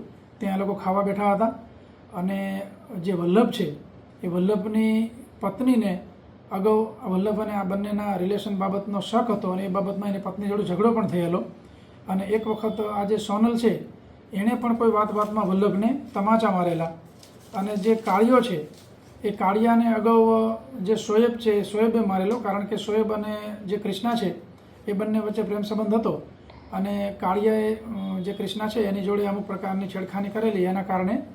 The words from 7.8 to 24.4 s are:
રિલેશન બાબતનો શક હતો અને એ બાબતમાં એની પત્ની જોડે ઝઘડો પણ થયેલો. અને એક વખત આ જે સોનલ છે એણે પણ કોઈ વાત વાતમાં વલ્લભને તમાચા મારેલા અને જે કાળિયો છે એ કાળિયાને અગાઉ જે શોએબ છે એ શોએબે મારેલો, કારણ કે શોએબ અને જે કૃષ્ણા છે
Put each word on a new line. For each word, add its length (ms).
રિલેશન 420
બાબતનો 420
શક 320
હતો 200
અને 140
એ 20
બાબતમાં 420
એની 80
પત્ની 300
જોડે 160
ઝઘડો 280
પણ 160
થયેલો. 360
અને 140
એક 240
વખત 340
આ 220
જે 140
સોનલ 400
છે 420
એણે 220
પણ 200
કોઈ 160
વાત 220
વાતમાં 340
વલ્લભને 540
તમાચા 380
મારેલા 340
અને 220
જે 200
કાળિયો 460
છે 260
એ 80
કાળિયાને 640
અગાઉ 600
જે 140
શોએબ 420
છે 140
એ 120
શોએબે 360
મારેલો, 400
કારણ 260
કે 120
શોએબ 360
અને 240
જે 120
કૃષ્ણા 380
છે 180